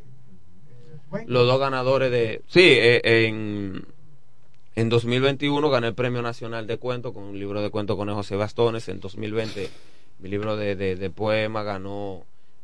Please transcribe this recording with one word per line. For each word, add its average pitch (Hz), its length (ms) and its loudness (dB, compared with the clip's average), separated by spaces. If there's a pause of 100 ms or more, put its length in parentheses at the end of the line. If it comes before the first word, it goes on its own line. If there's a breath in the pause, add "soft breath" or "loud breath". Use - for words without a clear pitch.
(1300)
Los 123 200 4
dos 127 140 6
ganadores 131 500 2
de... 117 360 0
Sí, - 160 6
eh, 120 380 8 (260)
en, 104 600 -4 (880)
en 113 140 2
dos 117 160 4
mil 123 180 2
veintiuno 143 480 2
gané 120 180 2
el 107 60 -2
Premio 123 260 0
Nacional 117 460 -6
de 110 120 -2
Cuento 123 340 -4
con 101 120 -10
un 101 140 -8
libro 101 240 -2
de 104 80 -2
cuento 104 260 0
con 101 160 -2
José 101 240 -2
Bastones. 110 520 0
En 95 120 -6
dos 92 160 -10
mil 107 160 -6
veinte 101 360 -4 (500 soft breath)
mi 95 100 -10
libro 104 280 -2
de, 101 200 -2
de, 95 200 -2
de 95 140 -4
poema 107 520 0
ganó 98 640 -6 (400)